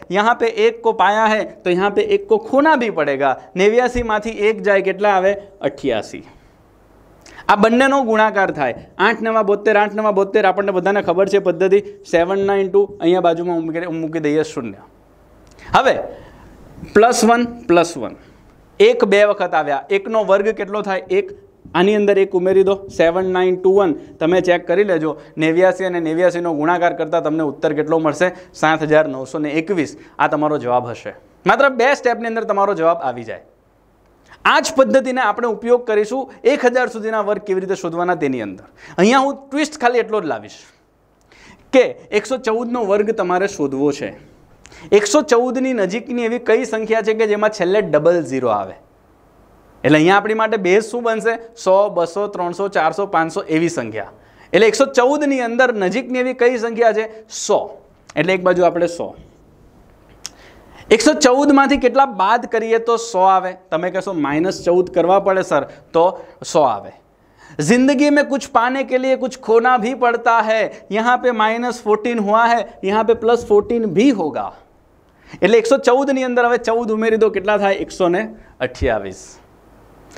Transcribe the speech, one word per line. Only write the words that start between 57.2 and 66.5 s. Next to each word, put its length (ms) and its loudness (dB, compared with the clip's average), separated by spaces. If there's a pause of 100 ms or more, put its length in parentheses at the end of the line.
સો. 500 -4 (380)
એટલે 160 0
એક 100 -2
બાજુ 220 2
આપણે 220 0
સો. 300 -10 (1700)
એકસો 220 4
ચૌદમાંથી 640 4
કેટલા 300 2
બાદ 400 -2
કરીએ 320 0
તો 180 0
સો 220 -6
આવે? 360 2 (160)
તમે 200 -2
કહેશો, 220 -6
"માઇનસ 520 -2
ચૌદ 260 2
કરવા 300 2
પડે 220 0
સર 180 0 (320)
તો 320 2 (280)